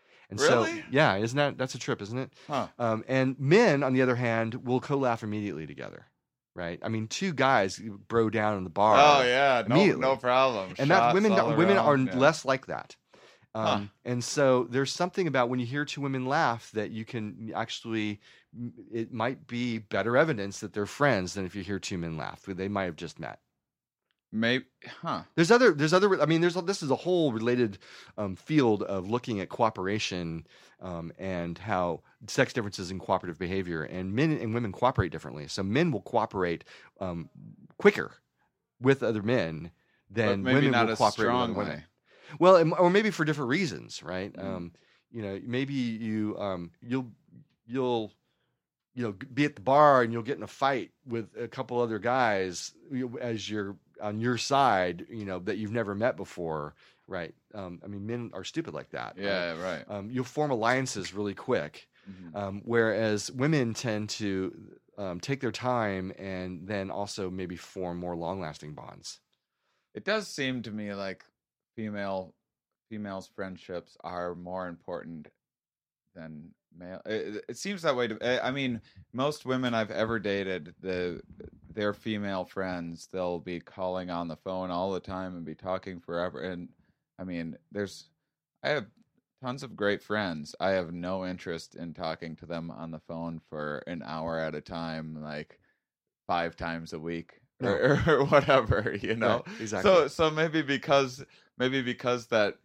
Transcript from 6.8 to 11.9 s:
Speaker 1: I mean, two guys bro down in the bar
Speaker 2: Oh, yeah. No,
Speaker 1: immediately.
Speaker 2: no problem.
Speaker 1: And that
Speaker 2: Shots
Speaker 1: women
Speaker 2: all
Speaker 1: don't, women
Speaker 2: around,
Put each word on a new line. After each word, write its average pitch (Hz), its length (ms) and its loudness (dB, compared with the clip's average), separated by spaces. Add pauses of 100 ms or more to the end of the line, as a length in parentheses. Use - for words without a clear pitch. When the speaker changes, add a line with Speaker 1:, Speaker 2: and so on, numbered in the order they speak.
Speaker 1:
I - 60 -6
mean, 110 200 -2
two 190 240 -4
guys 127 480 4 (280)
bro 113 240 4
down 107 260 2
in 92 60 -4
the 87 80 -8
bar 104 260 6
Speaker 2:
Oh, 143 260 10
yeah. 127 440 6
No, 127 80 6
Speaker 1:
immediately. 170 260 6
Speaker 2:
no 131 140 4
problem. 123 640 2
Speaker 1:
And 139 100 2
that 180 80 8
Speaker 2:
Shots 120 160 6
Speaker 1:
women 202 200 4
Speaker 2:
all - 160 4
Speaker 1:
don't, - 80 2
women 190 200 6
Speaker 2:
around, 139 320 4